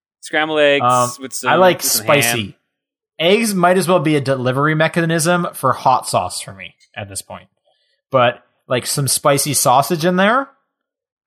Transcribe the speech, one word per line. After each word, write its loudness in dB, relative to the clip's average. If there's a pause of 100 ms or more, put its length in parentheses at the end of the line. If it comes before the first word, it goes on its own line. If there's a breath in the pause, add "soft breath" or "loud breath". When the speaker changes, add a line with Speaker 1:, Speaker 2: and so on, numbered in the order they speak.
(200)
Speaker 1:
Scrambled -2
eggs 4
Speaker 2:
Um, 2 (100)
Speaker 1:
with -12
some, -4
Speaker 2:
I 4
like 4
Speaker 1:
with -8
some -4
Speaker 2:
spicy. 0
Speaker 1:
ham. -12 (640)
Speaker 2:
Eggs 2
might 4
as 0
well 2
be 0
a 2
delivery 0
mechanism 0
for -2
hot 0
sauce -4
for -16
me -20 (220)
at -12
this -12
point. -18 (600)
But, 0 (240)
like, -4
some -4
spicy 0
sausage 0
in 0
there, 0 (800)